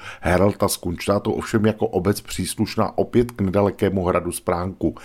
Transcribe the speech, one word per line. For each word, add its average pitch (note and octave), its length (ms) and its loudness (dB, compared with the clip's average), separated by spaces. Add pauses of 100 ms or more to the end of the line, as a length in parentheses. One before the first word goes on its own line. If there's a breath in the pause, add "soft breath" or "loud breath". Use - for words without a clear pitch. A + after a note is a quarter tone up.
(220 loud breath)
Heralta F#2 460 2
z - 100 -2
Kunštátu, G2 540 -2
ovšem A2 340 0
jako G#2+ 220 2
obec F#2+ 340 0
příslušná - 760 -4
opět A#2 340 2
k - 100 -6
nedalekému G2 600 2
hradu F2 280 0
Spránku, F2+ 720 -2